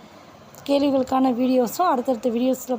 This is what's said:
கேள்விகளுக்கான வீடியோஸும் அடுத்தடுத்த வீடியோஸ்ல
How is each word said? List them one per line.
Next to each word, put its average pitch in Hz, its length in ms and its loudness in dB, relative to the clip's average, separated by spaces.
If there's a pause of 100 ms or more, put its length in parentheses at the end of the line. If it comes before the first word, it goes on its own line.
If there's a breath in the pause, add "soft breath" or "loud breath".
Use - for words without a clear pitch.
(640 loud breath)
கேள்விகளுக்கான 262 680 2
வீடியோஸும் 254 540 0
அடுத்தடுத்த 254 420 0
வீடியோஸ்ல 247 500 -2